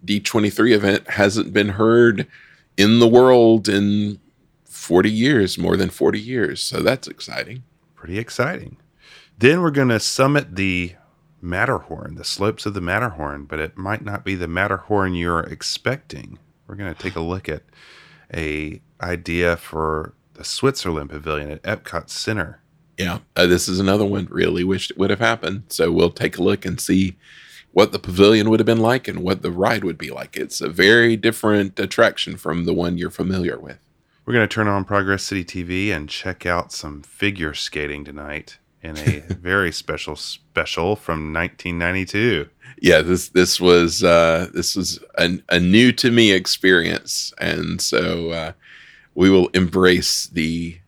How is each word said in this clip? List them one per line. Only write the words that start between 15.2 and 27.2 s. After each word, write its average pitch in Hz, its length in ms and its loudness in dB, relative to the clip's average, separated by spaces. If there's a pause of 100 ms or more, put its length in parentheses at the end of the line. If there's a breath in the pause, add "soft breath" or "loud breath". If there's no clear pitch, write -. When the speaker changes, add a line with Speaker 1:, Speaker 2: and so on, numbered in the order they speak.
Speaker 2:
expecting. - 1000 -10 (280)
We're 98 100 -16
gonna 95 180 -10
take 90 200 -10
a 82 60 -6
look 90 260 -8
at 76 160 -8 (680 soft breath)
a 78 480 -8 (220)
idea 85 560 -2
for 78 560 -4 (200)
the - 100 -20
Switzerland 85 640 -4
Pavilion 76 420 -8
at 76 120 -14
Epcot - 480 -8
Center. 101 500 -6 (380)
Speaker 1:
Yeah, 90 220 -4 (140)
uh, 90 120 4
this 90 220 2
is 92 120 -2
another 98 240 2
one 101 260 -4
really 87 340 0
wished 92 260 -2
it - 80 -12
would 95 100 0
have 104 100 0
happened. 110 500 -2
So 82 220 0
we'll 85 200 2
take - 260 -6
a 87 60 -4
look 98 240 0
and 92 120 -6
see 92 380 0 (560 loud breath)